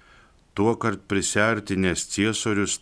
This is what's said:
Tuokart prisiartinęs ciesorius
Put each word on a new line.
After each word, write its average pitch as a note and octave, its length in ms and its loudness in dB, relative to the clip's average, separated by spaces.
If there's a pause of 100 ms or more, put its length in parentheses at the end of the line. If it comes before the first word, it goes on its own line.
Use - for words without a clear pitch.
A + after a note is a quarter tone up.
(560)
Tuokart A2 500 0
prisiartinęs G2+ 1040 0
ciesorius G#2 720 0